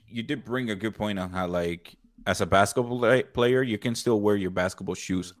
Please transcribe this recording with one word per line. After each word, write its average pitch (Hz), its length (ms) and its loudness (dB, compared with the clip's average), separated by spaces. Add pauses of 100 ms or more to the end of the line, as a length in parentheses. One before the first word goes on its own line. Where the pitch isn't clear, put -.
you 113 160 -8
did 123 220 -6
bring 120 240 -4
a 104 60 -2
good 104 200 -4
point 104 240 -4
on 92 120 -6
how, 92 160 -4
like, 87 480 -4 (300)
as 98 160 0
a 95 40 0
basketball 120 540 2
play-, 123 240 4
player, 127 400 2
you 110 140 -2
can 117 180 -4
still 110 260 2
wear 104 140 4
your 92 160 -2
basketball 92 440 -2
shoes - 460 -6